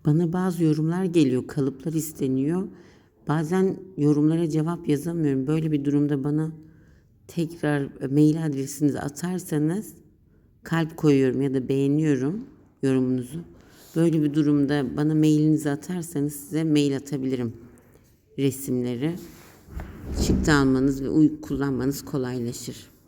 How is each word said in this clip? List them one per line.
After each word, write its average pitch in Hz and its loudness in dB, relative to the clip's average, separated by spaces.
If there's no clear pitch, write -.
Bana 165 2
bazı 180 -2
yorumlar 160 0
geliyor, 143 2
kalıplar 135 -4
isteniyor. 151 -2
Bazen 170 0
yorumlara 151 2
cevap 165 -2
yazamıyorum. 147 0
Böyle 156 0
bir 139 -2
durumda 143 2
bana 156 -2
tekrar, 151 -2
e, 139 -8
mail 151 4
adresinizi 135 -2
atarsanız 175 -4
kalp 165 -2
koyuyorum 135 4
ya 135 -2
da 131 -2
beğeniyorum 143 0
yorumunuzu. 131 0
Böyle 165 2
bir 147 0
durumda 147 2
bana 151 2
mailinizi 151 4
atarsanız 147 -4
size 151 -4
mail 147 2
atabilirim 131 -4
resimleri. 127 -2
Çıktı - 2
almanız 135 2
ve 131 -4
uy-, 151 4
kullanmanız 135 -4
kolaylaşır. 123 -6